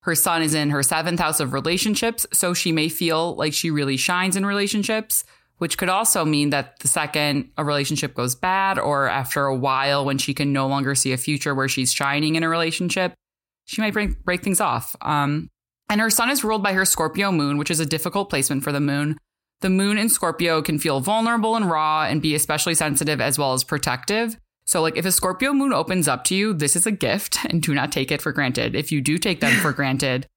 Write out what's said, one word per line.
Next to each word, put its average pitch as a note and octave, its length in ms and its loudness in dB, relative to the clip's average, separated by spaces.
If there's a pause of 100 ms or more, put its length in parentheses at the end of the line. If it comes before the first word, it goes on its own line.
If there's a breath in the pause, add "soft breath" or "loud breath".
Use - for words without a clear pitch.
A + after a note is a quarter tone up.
Her E3 140 -2
sun E3 260 2
is D#3 120 0
in D3 160 0
her C#3+ 120 0
seventh E3 380 0
house D#3 180 0
of C3+ 140 -2
relationships, F3+ 800 0
so F3+ 200 0
she E3+ 200 0
may D#3+ 160 2
feel E3 480 0
like D3+ 160 -2
she E3+ 180 -2
really C#3+ 260 0
shines F3+ 400 0
in G3 100 0
relationships, G3+ 800 -2 (340 soft breath)
which E3+ 200 -4
could F3+ 100 0
also G3 360 2
mean D3 260 2
that - 300 -4
the - 60 -4
second D3 720 0
a D3+ 80 -2
relationship C#3+ 500 -2
goes B2 220 -2
bad F#3+ 420 0
or C#3 300 0
after C3+ 380 -2
a C3+ 100 0
while C#3 480 0
when C#3 140 0
she C#3 160 -2
can C#3+ 180 0
no C3+ 160 0
longer C#3 260 0
see C3+ 180 0
a B2+ 40 0
future C#3+ 380 -2
where C3+ 140 0
she's C3 240 0
shining D3 440 0
in E3 80 0
a E3 40 0
relationship, E3+ 680 -2 (500)
she - 160 -6
might G#3+ 140 0
break, G#3 300 -2
break F3+ 180 -2
things F#3+ 180 0
off. B2 400 -2
Um, D3 480 0 (400)
and G#3 120 2
her A3+ 100 2
sun A3+ 200 2
is C#4 140 0
ruled G#3+ 180 0
by G3 120 0
her F#3+ 100 2
Scorpio F#3 480 0
moon, D3 260 2
which D3 120 -2
is D#3+ 100 0
a D#3+ 60 0
difficult F3+ 440 -2
placement C#3 320 0
for D3+ 80 -2
the C#3+ 100 0
moon. D3 360 0 (460)
The F#3+ 80 2
moon G3 280 2
in A3 100 0
Scorpio E3 540 2
can D3+ 160 0
feel C#3 220 0
vulnerable A3 560 2
and G#3 120 2
raw D#3 360 2
and D3 180 0
be D3+ 120 2
especially D3+ 400 0
sensitive D3+ 460 0
as C#3 180 0
well C3+ 160 2
as B2+ 100 0
protective. G3+ 720 -2 (320)
So, - 140 2
like, D#3+ 140 0
if E3+ 100 -2
a F#3 60 2
Scorpio A3+ 400 0
moon C#4 200 4
opens F3 360 0
up C3 160 -2
to F3+ 100 0
you, G#3 180 2
this D3+ 220 2
is F3 140 0
a - 20 0
gift F#3 480 -2 (100)
and E3+ 140 0
do D#3 100 0
not C#3+ 200 0
take C3+ 180 -2
it D3 100 -2
for D3+ 120 -4
granted. B2 420 0
If D3+ 160 -2
you D3 100 0
do D3 160 2
take F3 240 -2
them - 200 4
for D#3 120 0
<laughs> - 80 -4
granted C3+ 460 0 (100)